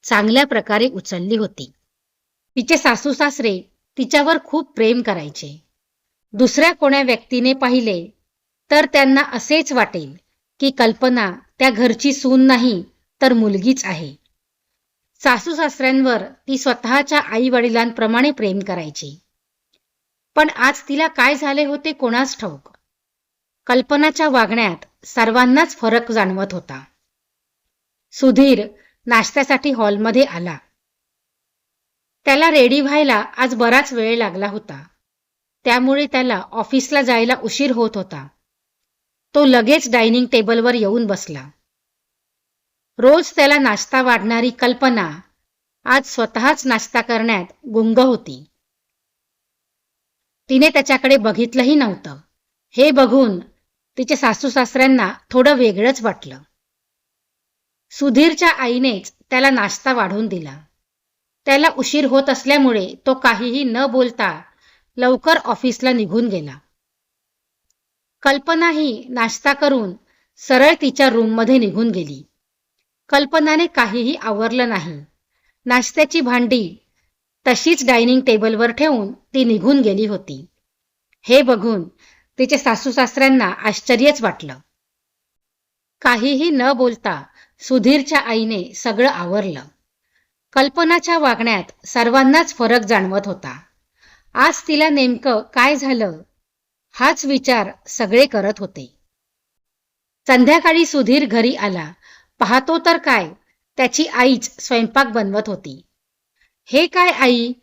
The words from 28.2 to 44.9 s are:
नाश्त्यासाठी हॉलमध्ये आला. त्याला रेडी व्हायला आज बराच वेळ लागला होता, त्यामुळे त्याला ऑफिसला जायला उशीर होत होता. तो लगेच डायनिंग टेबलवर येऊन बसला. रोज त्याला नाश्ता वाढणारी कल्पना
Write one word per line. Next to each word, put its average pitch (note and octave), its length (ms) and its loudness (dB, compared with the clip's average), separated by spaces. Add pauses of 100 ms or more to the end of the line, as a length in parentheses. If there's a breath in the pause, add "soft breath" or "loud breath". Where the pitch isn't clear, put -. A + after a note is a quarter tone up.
नाश्त्यासाठी C4+ 680 0
हॉलमध्ये A3 520 2
आला. E3+ 340 -8 (1700)
त्याला D4 260 4
रेडी C#4 300 4
व्हायला C#4 340 2
आज A#3+ 400 -2
बराच B3 380 0
वेळ A#3 240 -2
लागला G3 300 -4
होता, G3 360 -14 (800)
त्यामुळे C4 420 0
त्याला B3+ 320 -2 (140)
ऑफिसला C4 500 -2
जायला A#3+ 320 0 (100)
उशीर B3+ 280 -2
होत A#3 240 -2
होता. D#3+ 320 -12 (1080)
तो D4 100 4
लगेच B3+ 460 4
डायनिंग A#3+ 340 2
टेबलवर A#3 480 0
येऊन A3+ 320 -2
बसला. D3+ 440 -8 (1500)
रोज C#4+ 380 4
त्याला D4 220 2
नाश्ता B3+ 440 -2
वाढणारी A#3 480 0
कल्पना A#3+ 720 -2 (640)